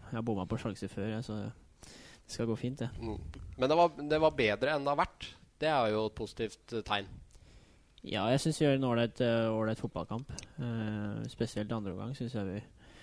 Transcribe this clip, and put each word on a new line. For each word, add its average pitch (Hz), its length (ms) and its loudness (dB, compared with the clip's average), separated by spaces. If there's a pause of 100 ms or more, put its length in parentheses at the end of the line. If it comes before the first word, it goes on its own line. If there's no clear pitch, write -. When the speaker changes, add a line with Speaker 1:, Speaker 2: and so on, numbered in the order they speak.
Speaker 1:
jeg 120 100 -6
har 113 80 -2
bommet 101 240 -2
på 117 120 -2
sjanser 98 280 -6
før, 104 200 -4
jeg, 110 160 -4
så 107 120 -6 (460)
det - 480 -20
skal 117 160 -2
gå 113 100 0
fint, 127 220 -4
det. 120 100 -2 (120)
Speaker 2:
Mm. 113 180 -6 (380)
Men 131 120 4
det 156 80 6
var, 170 160 6 (160)
det 156 120 4
var 156 100 8
bedre 127 440 4
enn 139 100 0
det 143 100 2
har 156 80 4
vært. - 260 -8 (300)
Det 151 100 2
er 123 220 4
jo 110 160 2
et - 100 -8
positivt, - 560 -6
eh, 113 80 -2
tegn. 101 280 -2 (920)
Speaker 1:
Ja, 104 280 0
jeg 135 80 4
synes 160 220 0
vi 156 40 6
gjør 139 140 6
en 131 80 0
ålreit, 117 340 2
eh, 113 300 4
ålreit 110 300 0
fotballkamp. 107 480 -6 (280)
Eh, 107 680 -4
spesielt 110 480 -4
andre 101 160 -4
omgang 104 240 -6
synes 120 180 -6
jeg 104 140 -2
vi, 98 140 -6 (420)